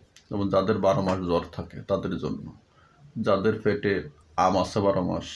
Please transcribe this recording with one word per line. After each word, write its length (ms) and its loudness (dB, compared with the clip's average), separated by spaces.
যেমন 240 -4
যাদের 280 2
বারো 240 2
মাস 180 0
জ্বর 240 0
থাকে 240 -10
তাদের 300 -2
জন্য, 280 -6
যাদের 440 2
পেটে 320 0
আম 200 4
আছে 220 0
বারো 240 2
মাস 320 -4